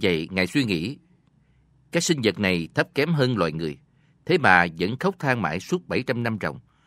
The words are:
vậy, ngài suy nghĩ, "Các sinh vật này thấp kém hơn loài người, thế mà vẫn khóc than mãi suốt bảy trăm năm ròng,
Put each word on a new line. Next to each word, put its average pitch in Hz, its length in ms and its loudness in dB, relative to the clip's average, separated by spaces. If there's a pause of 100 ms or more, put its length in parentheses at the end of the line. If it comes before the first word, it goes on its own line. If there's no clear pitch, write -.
vậy, 85 280 0
ngài 92 160 0
suy 139 180 0
nghĩ, 92 340 -2 (920)
"Các 170 120 0
sinh 151 200 2
vật 101 140 2
này 90 360 0
thấp 147 200 0
kém 151 180 0
hơn 127 260 2
loài 82 140 0
người, 80 260 -6 (460)
thế 175 140 2
mà 90 280 6 (120)
vẫn 98 200 -2
khóc - 200 -4
than 127 240 0
mãi 82 180 -2
suốt - 280 -6
bảy 87 140 -2
trăm 120 200 -4
năm 113 180 -2
ròng, 76 200 -6 (260)